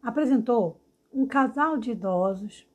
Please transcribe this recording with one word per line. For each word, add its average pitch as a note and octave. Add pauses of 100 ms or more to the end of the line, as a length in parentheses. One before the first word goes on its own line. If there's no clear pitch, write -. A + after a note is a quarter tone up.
apresentou A#3+ (320)
um C4+
casal C#4
de A#3
idosos F#3+